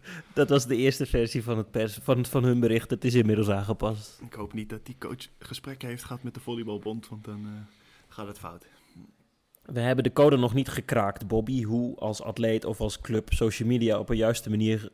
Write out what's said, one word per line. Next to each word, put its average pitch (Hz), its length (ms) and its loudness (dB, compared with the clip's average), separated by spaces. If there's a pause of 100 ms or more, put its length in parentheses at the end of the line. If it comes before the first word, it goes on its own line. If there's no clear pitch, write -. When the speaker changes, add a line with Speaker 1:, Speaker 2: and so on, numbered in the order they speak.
(340)
Speaker 1:
Dat 147 140 4
was 135 180 4
de 127 100 2
eerste 131 300 2
versie 117 360 0
van 113 160 -2
het 107 120 -4
pers-, 110 320 -2
van, 123 240 2
van 127 180 0
hun 123 160 6
bericht. 117 300 2
Het 123 140 -2
is 123 100 2
inmiddels 107 360 6
aangepast. 104 760 -2
Speaker 2:
Ik 117 60 -16
hoop 104 200 -10
niet 107 160 -6
dat 110 180 -12
die 127 120 -14
coach - 300 -10 (100)
gesprekken 135 500 -12
heeft 123 160 -8
gehad 123 180 -10
met 123 120 -8
de - 60 -12
Volleybalbond, 110 680 -6
want 107 160 -14
dan, 104 200 -10
eh, 104 60 -10 (580)
gaat 107 180 -14
het 101 120 -14
fout. 87 280 -16 (960)
Speaker 1:
We 120 180 -6
hebben 123 240 2
de 120 80 2
code 143 240 8
nog 120 180 2
niet 135 140 0
gekraakt, - 580 -2
Bobby, 113 360 0
hoe 120 360 0
als 107 240 -4
atleet 113 420 0
of - 160 -4
als 110 200 -4
club - 320 -2
social 113 360 0
media 117 300 2
op 104 100 -6
een 117 80 0
juiste 110 340 0
manier 107 440 0